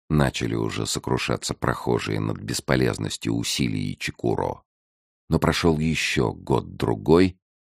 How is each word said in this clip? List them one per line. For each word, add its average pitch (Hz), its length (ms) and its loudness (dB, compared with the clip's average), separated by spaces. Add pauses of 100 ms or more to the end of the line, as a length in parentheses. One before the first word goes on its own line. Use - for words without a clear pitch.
(100)
начали 64 460 0
уже 53 300 -4
сокрушаться - 680 -4
прохожие 57 680 -2
над 53 180 -2
бесполезностью 55 960 -2
усилий 52 600 -2
Ичикуро. - 720 -4 (680)
Но 80 100 4
прошел 78 400 4
еще 71 520 0
год-другой, 55 1080 2 (360)